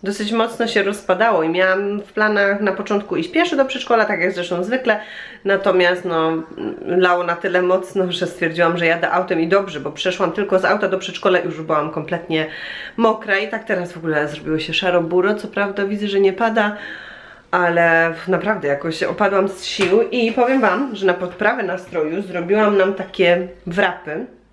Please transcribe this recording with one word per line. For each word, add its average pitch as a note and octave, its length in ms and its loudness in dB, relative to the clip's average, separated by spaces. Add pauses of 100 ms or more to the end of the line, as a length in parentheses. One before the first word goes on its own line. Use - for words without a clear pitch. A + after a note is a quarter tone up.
Dosyć G#3 280 -4
mocno A#3 360 0
się G#3+ 160 2
rozpadało G3 600 2
i D#3+ 60 0
miałam F#3+ 520 2
w - 120 -16
planach G3+ 480 2
na G3+ 100 2
początku G3+ 440 -2
iść E3 160 -4
pieszo E4 240 2
do C4+ 100 4
przedszkola, A#3 400 0
tak - 140 -2
jak F3+ 120 0
zresztą F3+ 320 -4
zwykle. A#3 360 0 (460)
Natomiast, F#3 600 2
no, D#3+ 380 0 (420)
lało F3+ 380 2
na E3+ 120 0
tyle F3+ 260 0
mocno, F#3 500 0
że F3 160 -2
stwierdziłam, E3+ 500 0
że E3+ 80 0
jadę E3+ 260 2
autem F3+ 280 0
i E3 80 2
dobrze, F#3 320 0
bo C#3 120 -6
przeszłam F3+ 400 -2
tylko G3 280 0
z F#3 60 -2
auta G#3 220 2
do F#3+ 100 0
przedszkola F#3 420 0
i F3+ 60 -4
już D#3+ 160 -6
byłam D#3 300 -2
kompletnie D#3+ 560 -4 (500)
mokra. A3 400 2
I G#3 100 -2
tak A3 160 -6
teraz F3+ 280 -2
w - 60 -14
ogóle D#3 300 0
zrobiło D#3 320 -4
się D#3 140 -6
szaro-buro. F3+ 600 2
Co G#3 120 -8
prawda G3+ 380 -2
widzę, G#3 220 -4
że G3 120 0
nie G3 140 4
pada, G#3+ 440 0 (720)
ale E3+ 640 4 (140)
naprawdę F3+ 400 0
jakoś D#3 360 -2
opadłam G3 460 2
z - 160 -12
sił G3 360 2
i A3+ 300 0
powiem B3+ 300 2
wam, A3 340 0
że F#3+ 100 -2
na F3+ 80 4
podprawę G#3 500 -2
nastroju F3 580 -4
zrobiłam G3 560 2
nam F#3+ 160 4
takie F3+ 540 0 (200)
wrapy. F3+ 580 -2 (260)